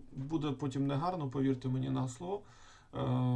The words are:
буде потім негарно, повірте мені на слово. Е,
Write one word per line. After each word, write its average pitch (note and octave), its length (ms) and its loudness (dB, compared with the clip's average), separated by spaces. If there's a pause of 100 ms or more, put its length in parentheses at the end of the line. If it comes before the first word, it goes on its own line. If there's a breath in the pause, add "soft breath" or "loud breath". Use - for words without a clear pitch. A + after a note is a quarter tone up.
(120)
буде D3 400 -2
потім C3+ 360 0
негарно, C#3+ 420 0
повірте C3+ 400 2
мені C3 200 0
на C3 180 0
слово. F#3 340 -4 (540 loud breath)
Е, - 20 -2 (380)